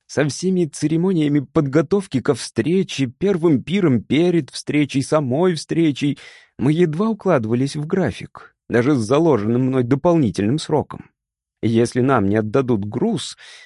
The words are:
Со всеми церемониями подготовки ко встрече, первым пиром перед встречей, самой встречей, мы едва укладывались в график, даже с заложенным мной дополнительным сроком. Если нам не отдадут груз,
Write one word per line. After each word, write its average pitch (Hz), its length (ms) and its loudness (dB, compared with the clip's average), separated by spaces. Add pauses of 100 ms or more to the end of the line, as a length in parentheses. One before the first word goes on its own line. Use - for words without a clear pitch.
Со 147 200 -2
всеми 180 380 -2
церемониями 156 720 0
подготовки 147 800 0
ко - 140 0
встрече, 139 720 -2
первым 160 580 0
пиром 151 400 0
перед 165 460 0
встречей, 143 540 -2
самой 156 500 0
встречей, 147 640 -2 (380)
мы 139 160 2
едва 170 360 0
укладывались 135 680 0
в 147 100 -6
график, - 640 -4 (140)
даже 120 280 2
с 123 40 2
заложенным 123 680 2
мной 131 160 0
дополнительным 135 760 2
сроком. - 540 -4 (500)
Если 117 400 2
нам 123 260 2
не 101 80 2
отдадут 113 480 0
груз, 127 540 -4 (280)